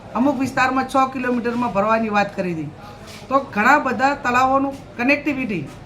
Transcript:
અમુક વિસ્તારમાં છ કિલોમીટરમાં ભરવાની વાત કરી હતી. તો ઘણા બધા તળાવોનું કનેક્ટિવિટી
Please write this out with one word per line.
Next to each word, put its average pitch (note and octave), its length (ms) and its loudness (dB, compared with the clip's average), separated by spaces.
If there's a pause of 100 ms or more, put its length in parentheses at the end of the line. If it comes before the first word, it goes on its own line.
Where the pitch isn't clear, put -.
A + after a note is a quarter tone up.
(160)
અમુક B3+ 240 2
વિસ્તારમાં C4 460 0
છ C4 280 2
કિલોમીટરમાં A#3+ 600 -2
ભરવાની A3 360 2
વાત G3+ 260 0
કરી F3+ 180 -2
હતી. D#3 160 -6 (600)
તો C4+ 100 4
ઘણા C4 400 4
બધા C4 360 2
તળાવોનું C4+ 580 2 (240)
કનેક્ટિવિટી B3+ 680 0 (200)